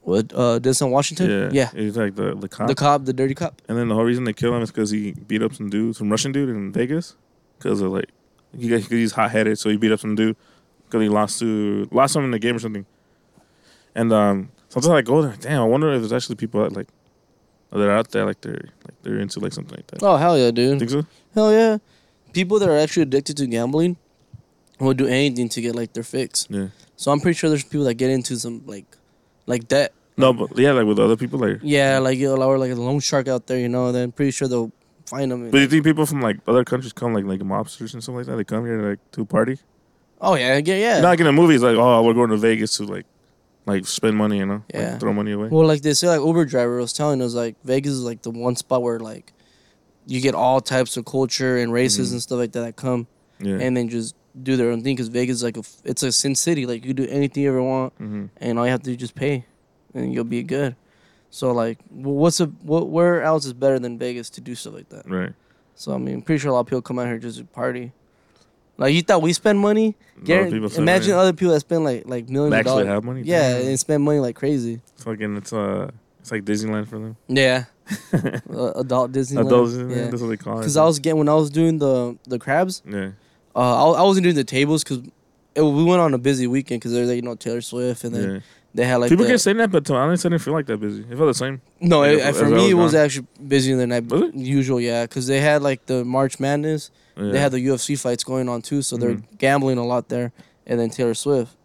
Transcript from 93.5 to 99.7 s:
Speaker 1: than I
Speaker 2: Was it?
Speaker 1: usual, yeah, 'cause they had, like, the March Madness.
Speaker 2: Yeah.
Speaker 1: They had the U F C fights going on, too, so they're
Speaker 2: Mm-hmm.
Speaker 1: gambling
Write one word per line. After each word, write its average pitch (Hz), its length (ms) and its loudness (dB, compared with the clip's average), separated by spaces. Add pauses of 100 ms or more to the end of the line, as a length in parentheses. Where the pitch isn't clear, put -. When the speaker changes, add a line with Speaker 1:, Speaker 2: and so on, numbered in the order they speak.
Speaker 1:
than 123 160 0
I 120 80 0
Speaker 2:
Was 117 220 0
it? 339 120 -2
Speaker 1:
usual, 131 460 0
yeah, 117 260 0
'cause 127 200 -6
they 139 140 2
had, 151 220 4
like, 135 240 -2
the 127 180 -2
March 131 360 -2
Madness. 147 500 -2 (260)
Speaker 2:
Yeah. 101 160 -4
Speaker 1:
They 131 60 0
had 139 140 2
the 127 80 -2
U 131 140 0
F 123 60 -4
C - 140 -4
fights 123 300 -4
going 127 240 -4
on, 120 140 -6
too, 143 200 -4
so 127 140 -6
they're 120 160 0
Speaker 2:
Mm-hmm. - 260 -10
Speaker 1:
gambling 135 400 2